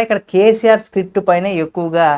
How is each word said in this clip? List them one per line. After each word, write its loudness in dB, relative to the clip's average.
ఇక్కడ -2
కేసీఆర్ 2
స్క్రిప్ట్ -4
పైన 2
ఎక్కువగా, -2